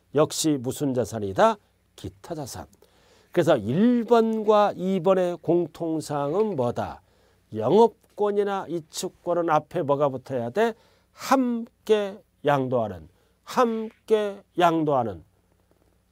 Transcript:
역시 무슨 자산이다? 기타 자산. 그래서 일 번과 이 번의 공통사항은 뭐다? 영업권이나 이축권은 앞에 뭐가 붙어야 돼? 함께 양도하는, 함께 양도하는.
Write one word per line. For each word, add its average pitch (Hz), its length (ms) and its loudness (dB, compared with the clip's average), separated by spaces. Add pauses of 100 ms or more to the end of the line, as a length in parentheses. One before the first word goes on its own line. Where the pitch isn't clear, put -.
(140)
역시 151 460 2
무슨 131 340 -4
자산이다? 113 640 0 (380)
기타 - 400 -14
자산. 147 320 -12 (640)
그래서 165 260 4
일 202 480 2
번과 214 720 2
이 185 240 -2
번의 180 400 2
공통사항은 160 1160 -2
뭐다? 117 440 -4 (540)
영업권이나 202 1120 0
이축권은 170 800 -6
앞에 156 340 0
뭐가 139 280 2
붙어야 127 400 -6
돼? 220 240 0 (380)
함께 226 1080 -2 (240)
양도하는, 123 640 0 (360)
함께 220 1000 -2 (160)
양도하는. 147 680 2 (880)